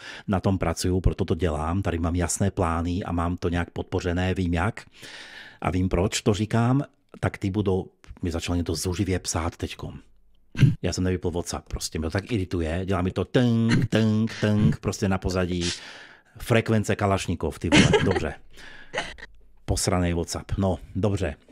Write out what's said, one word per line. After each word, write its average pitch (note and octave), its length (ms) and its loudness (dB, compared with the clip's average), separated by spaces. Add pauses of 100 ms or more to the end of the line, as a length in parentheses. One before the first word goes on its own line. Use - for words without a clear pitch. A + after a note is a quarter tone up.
(280)
Na F#2+ 120 2
tom F#2+ 180 2
pracuju, F2+ 420 0
proto F2+ 240 2
to F2 100 0
dělám. E2 480 0
Tady F2+ 160 -2
mám E2+ 180 0
jasné F2 340 0
plány F2 540 0
a - 80 -6
mám E2+ 240 0
to - 120 -2
nějak F2 220 0
podpořené, F2+ 640 -2
vím F2+ 200 0
jak. F2 260 0 (800)
A - 100 -2
vím, F#2 180 2
proč F2+ 340 0
to A2+ 120 4
říkám. A#2 480 2 (380)
Tak - 180 -2
ty G2 120 -2
budou, F#2+ 360 0 (360)
mi F2+ 80 -2
začalo E2 260 -2
něco E2+ 180 0
zuřivě F2+ 440 0
psát E2+ 380 -2
teďkom. D2+ 420 -8 (840)
Já E2+ 100 0
jsem F#2 120 -2
nevypl F2+ 260 0
WhatsApp, D#2+ 380 -6
prostě - 300 -6
mě D#2+ 80 -4
to D#2+ 40 -4
tak G2 220 -4
irituje, F2+ 520 -2
dělá F2+ 180 0
mi F#2 80 0
to - 140 -2
tnk, A#2 640 2
tnk, A2 520 2
tnk, G#2+ 400 2
prostě G2+ 280 -2
na F#2+ 100 0
pozadí. F2+ 520 -2 (680)
Frekvence A2 580 2
Kalašnikov, F#2+ 600 0
ty - 120 -2
vole, - 340 6
dobře. D2+ 300 0 (1300)
Posranej F2+ 500 2
WhatsApp, E2 440 -4
no, F#2+ 200 2 (180)
dobře. F#2+ 400 0 (160)